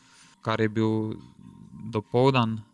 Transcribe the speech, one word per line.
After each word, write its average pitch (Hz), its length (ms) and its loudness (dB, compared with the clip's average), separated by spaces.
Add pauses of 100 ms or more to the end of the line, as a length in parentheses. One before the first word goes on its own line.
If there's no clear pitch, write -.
(420)
kar 110 200 -2
je 110 80 2
bil 110 440 0 (800)
dopoldan, 113 680 2 (120)